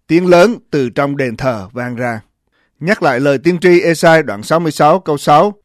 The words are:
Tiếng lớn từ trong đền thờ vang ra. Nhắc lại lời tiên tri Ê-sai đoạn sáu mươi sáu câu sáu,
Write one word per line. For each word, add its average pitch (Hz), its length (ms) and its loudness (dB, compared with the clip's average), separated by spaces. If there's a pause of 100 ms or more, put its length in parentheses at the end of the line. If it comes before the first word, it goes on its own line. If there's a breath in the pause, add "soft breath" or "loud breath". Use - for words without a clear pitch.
Tiếng 175 200 0
lớn 180 280 4 (160)
từ 135 180 -2
trong 143 280 -4
đền 123 200 -6
thờ 113 360 -6
vang 123 220 -10
ra. 117 260 -8 (580)
Nhắc 180 240 -4
lại 131 160 0
lời 139 180 0
tiên 170 220 -2
tri 175 220 4
Ê-sai 165 420 2
đoạn 107 200 -10
sáu 160 160 0
mươi 160 120 -4
sáu 156 280 2
câu 151 180 -4
sáu, 196 360 2 (120)